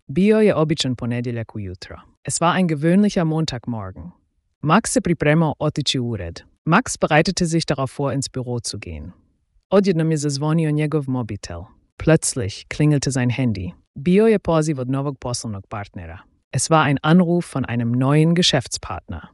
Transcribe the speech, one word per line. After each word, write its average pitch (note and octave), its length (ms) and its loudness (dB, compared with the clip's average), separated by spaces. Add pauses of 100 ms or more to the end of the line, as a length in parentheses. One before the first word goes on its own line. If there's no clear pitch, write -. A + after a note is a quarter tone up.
Bio G3+ 340 4
je G#3 140 6
običan D3 420 0
ponedjeljak A#2+ 600 -4
ujutro. F#2 400 -10 (260)
Es - 180 -6
war E3 140 2
ein F3+ 140 2
gewöhnlicher E3+ 560 2
Montagmorgen. A#2+ 880 -6 (500)
Max E3 300 2
se B3+ 100 2
pripremao D#3 580 2
otići D3 400 -2
u A#2 120 -4
ured. F2 300 -8 (240)
Max - 360 2
bereitete E3+ 460 2
sich D#3+ 200 0
darauf C3+ 320 -4
vor, C#3 140 -2
ins C#3 160 -4
Büro B2 320 -6
zu - 180 -10
gehen. F2 340 -12 (580)
Odjednom F3+ 400 4
je D#3+ 60 2
zazvonio D3+ 540 0
njegov D3 360 0
mobitel. G#2+ 560 -6 (420)
Plötzlich - 640 0 (100)
klingelte D3 360 2
sein B2 180 0
Handy. A2+ 420 -2 (220)
Bio F3+ 320 4
je G#3+ 120 4
poziv D#3 420 0
od B2 100 -4
novog C#3 280 -4
poslovnog A#2 480 -8
partnera. F#2 520 -12 (340)
Es - 180 -2
war D#3 160 6
ein C#3 160 2
Anruf E3+ 520 2
von B2+ 140 -2
einem A#2+ 240 -2
neuen D3 420 4
Geschäftspartner. - 880 -4 (120)